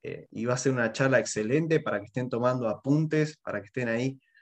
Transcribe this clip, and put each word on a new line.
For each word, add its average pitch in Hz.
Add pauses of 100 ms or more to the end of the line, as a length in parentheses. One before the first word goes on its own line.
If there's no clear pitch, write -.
eh, 87
y 107
va 123
a -
ser 131
una 117
charla 131
excelente 151
para 104
que 104
estén 127
tomando 123
apuntes, 151
para -
que 101
estén 123
ahí 127 (220)